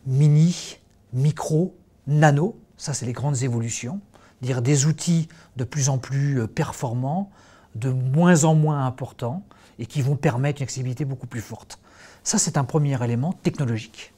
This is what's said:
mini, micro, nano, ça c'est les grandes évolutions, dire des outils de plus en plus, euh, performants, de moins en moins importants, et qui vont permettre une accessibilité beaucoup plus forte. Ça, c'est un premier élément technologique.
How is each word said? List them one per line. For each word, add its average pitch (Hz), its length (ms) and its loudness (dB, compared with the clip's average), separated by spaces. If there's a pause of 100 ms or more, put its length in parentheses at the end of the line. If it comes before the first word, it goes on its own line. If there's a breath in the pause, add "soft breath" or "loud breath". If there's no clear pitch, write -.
mini, 147 720 4 (320)
micro, 156 640 0 (320)
nano, 151 500 4 (180)
ça - 160 -10
c'est 120 140 -6
les 127 60 -4
grandes 127 320 -2
évolutions, 120 560 -4 (420 loud breath)
dire 127 200 -2
des 139 240 4
outils 160 420 0 (280 loud breath)
de 123 60 -6
plus 135 260 -4
en 135 100 0
plus, 139 420 -2
euh, 113 80 -2
performants, 135 840 -4 (460 loud breath)
de 123 140 -2
moins 139 520 4
en 160 140 6
moins 151 300 2
importants, 127 600 -8 (320 loud breath)
et 120 80 -10
qui 147 160 -4
vont 139 140 0
permettre 135 460 -2
une - 20 -4
accessibilité 127 400 -6
beaucoup 135 240 -8
plus 120 120 -10
forte. - 380 -16 (460 loud breath)
Ça, - 140 -2
c'est 156 200 0
un 139 60 2
premier 143 400 0
élément 120 280 -2
technologique. 123 840 -6